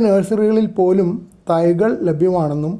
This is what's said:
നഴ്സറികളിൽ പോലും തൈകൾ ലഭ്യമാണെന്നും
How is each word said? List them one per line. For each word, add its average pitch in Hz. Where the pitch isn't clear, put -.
നഴ്സറികളിൽ 214
പോലും 185
തൈകൾ 175
ലഭ്യമാണെന്നും 156